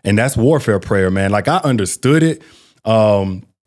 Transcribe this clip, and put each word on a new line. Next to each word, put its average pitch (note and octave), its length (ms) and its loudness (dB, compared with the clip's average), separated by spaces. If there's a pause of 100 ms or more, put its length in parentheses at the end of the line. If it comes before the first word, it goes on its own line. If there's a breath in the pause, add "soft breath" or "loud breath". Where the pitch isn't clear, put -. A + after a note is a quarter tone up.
And G2+ 160 0
that's B2+ 180 -2
warfare A#2+ 440 0
prayer, F#2+ 300 0
man. G2 200 -2
Like, G2+ 160 -2
I E3 120 0
understood C3+ 640 0
it, D#3+ 180 -2 (420 loud breath)
um, G2+ 600 0 (220)